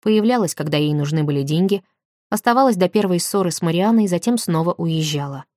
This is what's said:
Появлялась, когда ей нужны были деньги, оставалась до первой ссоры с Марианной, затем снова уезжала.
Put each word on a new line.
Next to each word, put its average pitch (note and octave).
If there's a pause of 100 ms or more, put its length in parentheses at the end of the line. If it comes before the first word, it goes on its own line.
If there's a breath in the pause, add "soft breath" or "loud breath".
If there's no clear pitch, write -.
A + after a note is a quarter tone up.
Появлялась, G#3+
когда D#3
ей D3+
нужны D3
были C#3+
деньги, F#3 (480)
оставалась A#3+
до F3+
первой F#3+
ссоры F3+
с -
Марианной, G3
затем G#3
снова E3+
уезжала. D3 (120)